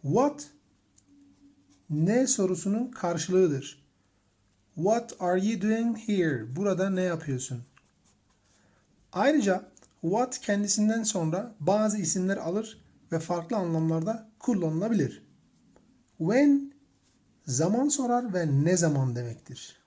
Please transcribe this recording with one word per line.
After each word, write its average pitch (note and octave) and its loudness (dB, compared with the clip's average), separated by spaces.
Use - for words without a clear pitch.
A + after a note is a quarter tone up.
What, A#3+ 0
ne G3 2
sorusunun G3 -2
karşılığıdır. E3+ -2
What A3 0
are F#3 0
you G#3+ -2
doing A3 0
here? D3 0
Burada F#3+ 0
ne F#3 0
yapıyorsun? D3 -4
Ayrıca G3+ 2
what A3 0
kendisinden G#3 0
sonra F#3 -2
bazı G#3 2
isimler F#3+ 0
alır F#3+ -6
ve E3 0
farklı E3+ -4
anlamlarda E3 -2
kullanılabilir. F3 0
When C#4 4
zaman F3+ 0
sorar B3 -2
ve D3+ 0
ne F3+ 4
zaman C#3 2
demektir. - -12